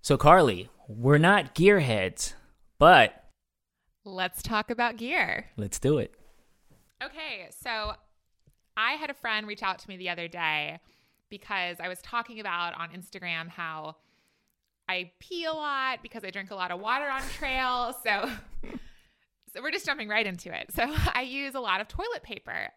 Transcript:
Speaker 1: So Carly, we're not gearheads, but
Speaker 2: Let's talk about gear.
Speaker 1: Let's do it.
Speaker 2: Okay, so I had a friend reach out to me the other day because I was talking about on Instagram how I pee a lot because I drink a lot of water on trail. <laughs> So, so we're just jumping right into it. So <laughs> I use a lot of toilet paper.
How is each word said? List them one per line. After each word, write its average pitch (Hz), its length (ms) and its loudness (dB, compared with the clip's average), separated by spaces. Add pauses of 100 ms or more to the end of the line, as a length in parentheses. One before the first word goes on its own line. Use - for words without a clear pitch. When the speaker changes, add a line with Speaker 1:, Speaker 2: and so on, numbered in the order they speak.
Speaker 1:
So 139 160 4
Carly, 143 520 8 (180)
we're 123 320 4
not 175 340 6
gearheads, 135 800 4 (460)
but 147 360 10 (880)
Speaker 2:
Let's 185 360 -6
talk 214 300 -4
about 233 260 -2
gear. 240 500 -4 (100)
Speaker 1:
Let's 101 200 -6
do 143 220 2
it. - 160 -6 (880)
Speaker 2:
Okay, 277 440 -12 (160)
so 214 300 -4 (840)
I 226 180 0
had 302 180 -6
a - 20 -10
friend 214 320 -4
reach 208 160 -10
out 190 180 -2
to - 100 -20
me 190 80 -14
the 180 120 -6
other 170 180 -6
day 156 520 -2 (500)
because 180 500 -6
I 180 100 -8
was 180 120 -10
talking 233 380 -8
about 175 400 -4
on 170 100 -8
Instagram 170 600 -10
how 156 480 -12 (920)
I 180 320 -4
pee 339 260 -10
a 320 80 -2
lot 269 480 -4
because 247 220 -14
I 190 80 -10
drink 190 180 -10
a 208 60 -10
lot 180 160 -4
of 175 80 -6
water 254 280 -2
on 269 140 -4 (160)
trail. 254 640 -2
<laughs> - 40 -16
So, 214 280 0 (1200)
so - 80 -12
we're 311 100 -6
just 339 140 -6
jumping 269 220 -4
right 214 180 0
into 180 320 -10
it. - 160 -10
So 233 100 0 (200)
<laughs> - 100 0
I 254 80 -2
use 269 320 -6
a 269 60 -6
lot 196 220 -2
of 214 60 -8
toilet 453 360 -8
paper. - 540 -10